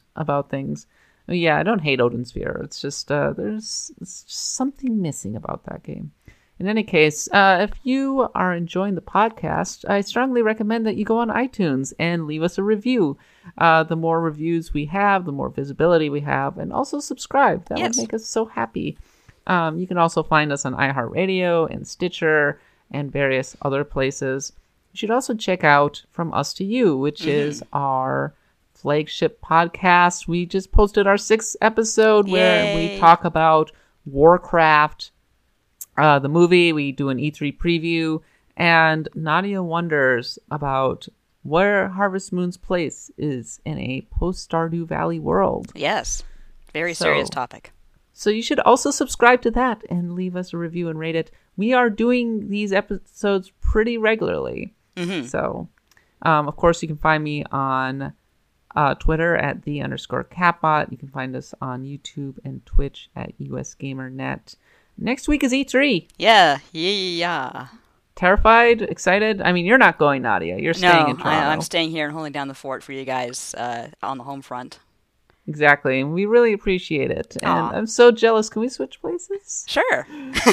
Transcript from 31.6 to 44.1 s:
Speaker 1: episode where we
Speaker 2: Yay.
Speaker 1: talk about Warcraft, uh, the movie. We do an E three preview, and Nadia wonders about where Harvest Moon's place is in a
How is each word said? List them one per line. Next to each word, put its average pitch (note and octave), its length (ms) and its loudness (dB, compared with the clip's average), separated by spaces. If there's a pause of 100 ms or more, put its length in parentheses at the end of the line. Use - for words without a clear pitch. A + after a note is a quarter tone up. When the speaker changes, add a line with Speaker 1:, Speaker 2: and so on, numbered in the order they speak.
Speaker 1:
episode A3 680 4
where F#3 480 4
we - 60 0 (100)
Speaker 2:
Yay. - 80 -8
Speaker 1:
talk E3+ 240 8
about D#3+ 460 4 (360)
Warcraft, D#3 1040 4 (880)
uh, D3 220 6
the C#3 80 -2
movie. E3+ 440 6
We C#3+ 200 -2
do C#3 180 -4
an B2+ 80 -2
E D3 120 -2
three D3 220 -6
preview, E3 720 -2 (340)
and D#3+ 580 4
Nadia F3+ 480 -2
wonders D3+ 760 0 (120)
about C3+ 560 -2 (360)
where F#3+ 480 2
Harvest F#3+ 420 -4
Moon's F3+ 240 -4
place - 600 -6
is C3 480 -8
in D#3 120 -6
a B2+ 320 -8